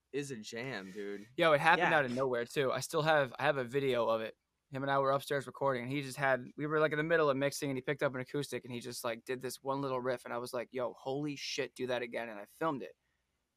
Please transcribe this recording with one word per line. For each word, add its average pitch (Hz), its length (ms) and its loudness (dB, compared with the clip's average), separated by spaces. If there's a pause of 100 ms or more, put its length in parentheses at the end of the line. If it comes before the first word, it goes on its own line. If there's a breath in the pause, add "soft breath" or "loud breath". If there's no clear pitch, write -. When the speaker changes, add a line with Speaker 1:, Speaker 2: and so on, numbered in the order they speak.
(120)
Speaker 1:
is 139 200 -4
a 127 40 -8
jam, 110 580 -8
dude." 101 320 -8 (120)
Speaker 2:
Yo, 165 160 6
it 147 80 6
happened 165 300 6
Speaker 3:
Yeah. 156 80 6
Speaker 2:
out 139 60 4
of 123 60 -2
nowhere 123 340 0
too. 131 260 0
I 123 100 -2
still 160 220 0
have, 147 360 4
I 127 40 -2
have 147 140 2
a 131 60 0
video 120 440 2
of 113 140 2
it. 110 140 -6 (360)
Him 135 120 -6
and 139 80 0
I 139 80 4
were 135 120 4
upstairs 135 360 0
recording, 127 360 0
and 127 80 -6
he 143 100 -2
just 131 160 -8
had, 131 280 2 (120)
we 147 80 -4
were, 151 140 2
like, 156 120 4
in 151 60 -2
the 151 60 2
middle 160 260 4
of 135 80 2
mixing, 139 320 0
and 135 80 -2
he 131 40 -4
picked 151 220 -2
up 135 120 2
an 127 60 -4
acoustic, 127 440 -6
and 123 80 -10
he 120 80 -6
just, 123 240 -8
like, 117 200 -4
did 127 160 -4
this 127 220 -8
one 135 180 -2
little 131 200 -2
riff, 123 240 -2
and 120 80 -8
I 120 40 -4
was 123 160 -6
like, 117 180 -4
"Yo, 123 220 -2
holy 143 440 -4
shit, - 380 -4
do 127 120 -2
that 123 140 0
again," 120 280 -4
and 104 100 -10
I 104 60 -12 (140)
filmed 147 240 0
it. - 120 -12 (600)